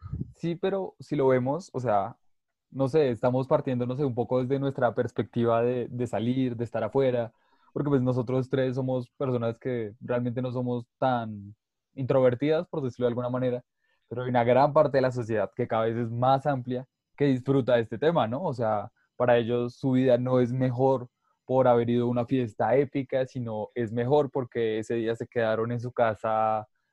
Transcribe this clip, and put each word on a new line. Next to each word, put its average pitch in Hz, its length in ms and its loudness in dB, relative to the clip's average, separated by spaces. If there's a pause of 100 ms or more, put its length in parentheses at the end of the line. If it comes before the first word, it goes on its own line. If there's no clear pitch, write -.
(360)
Sí, 170 200 -4
pero 190 440 -4
si 147 160 -6
lo 135 120 4
vemos, 131 440 0
o 123 80 -6
sea, 101 360 0 (540)
no 135 180 0
sé, 139 220 4
estamos 127 380 0
partiendo, 127 380 0
no 127 100 -4
sé, 147 80 -2
un 127 100 -2
poco 123 280 0
desde 135 160 -2
nuestra 131 360 -2
perspectiva 117 680 0
de, 123 280 -2
de 123 160 -4
salir, 120 500 -2
de 117 80 -4
estar 113 200 -4
afuera, 120 480 0 (400)
porque, 143 160 -4
pues, 139 140 2
nosotros 127 480 0
tres 131 240 0
somos 127 380 -4
personas 120 460 -2
que 117 420 -6
realmente 123 420 -4
no 127 100 -6
somos 123 340 -4 (120)
tan 110 560 -4 (400)
introvertidas, 135 720 2
por 160 140 -6
decirlo 123 240 -2
de 120 60 0
alguna 123 180 -6
manera, 123 320 -2 (460)
pero 123 140 -8
hay 127 60 -6
una 123 160 2
gran 131 300 4
parte 143 240 4
de 127 40 2
la 127 100 0
sociedad 110 440 -2
que 120 100 -2
cada 113 180 0
vez 117 120 -2
es 117 140 -4
más 127 360 2
amplia, 127 400 -4 (300)
que 143 100 0
disfruta 131 500 2
de 117 60 4
este 110 160 -8
tema, 151 280 2
¿no? 127 160 -4
O 170 100 -4
sea, 107 380 -2 (320)
para 120 160 6
ellos 120 380 -2
su 135 160 -2
vida 127 260 6
no 127 220 2
es 123 120 2
mejor 131 540 0 (380)
por 127 240 2
haber 120 200 4
ido 120 180 2
a 120 40 0
una 120 160 -2
fiesta 120 480 -2
épica, 135 500 0
sino 113 480 -8
es 117 200 -4
mejor 127 400 2
porque 117 480 -2
ese 113 160 -6
día 113 180 -2
se 117 140 -10
quedaron 110 420 -2
en 120 80 -4
su 123 140 -10
casa 110 760 0 (260)